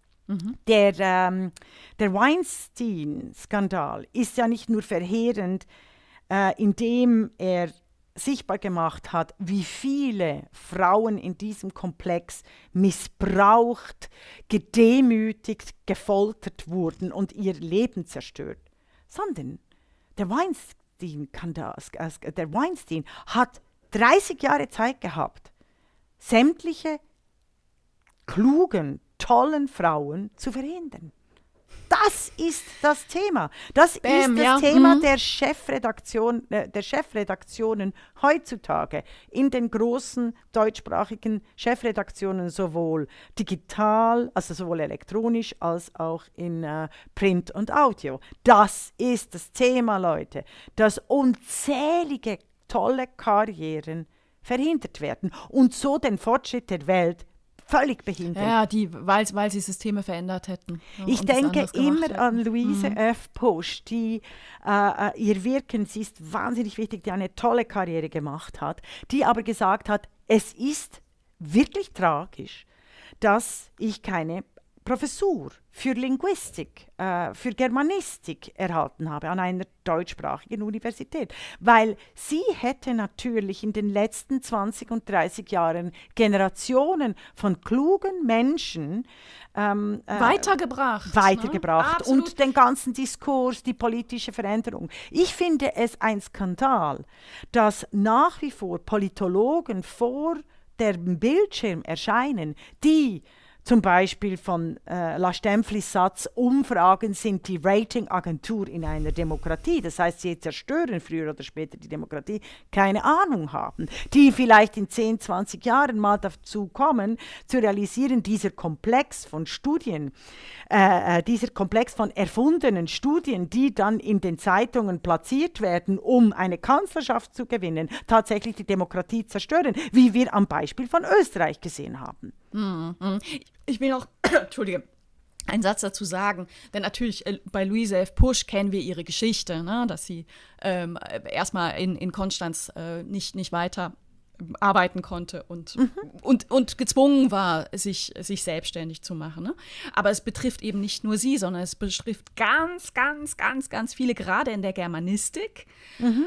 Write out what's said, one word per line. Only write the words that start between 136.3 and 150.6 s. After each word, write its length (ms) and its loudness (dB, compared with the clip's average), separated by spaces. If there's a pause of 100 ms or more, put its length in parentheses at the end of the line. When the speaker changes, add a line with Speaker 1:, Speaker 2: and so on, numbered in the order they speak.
Speaker 1:
denn 80 -6
natürlich, 440 -6
äh, 140 -4 (120)
bei 120 -2
Luise 340 0
F. 180 -2
Pusch 320 6
kennen 240 -2
wir 80 -2
ihre 240 -6
Geschichte, 600 -2
ne, 240 -2
dass 180 -8
sie, 200 -12 (360)
ähm, 360 -4
äh, 240 -10 (120)
erstmal 460 -2
in, 160 -2
in 160 -6
Konstanz, 640 -6
äh, 280 -10
nicht, 320 -8
nicht 160 -8
weiter 420 -4 (640)
arbeiten 440 2
konnte 400 -12
und, 340 -14
Speaker 2:
Mhm. 140 2 (300)
Speaker 1:
und, 300 2
und 260 2
gezwungen 540 4
war, 400 0
sich, 480 -6
sich 240 -6
selbstständig 600 -8
zu 100 -12
machen, 300 -10
ne? 120 -6 (380)
Aber 160 2
es 120 0
betrifft 420 -6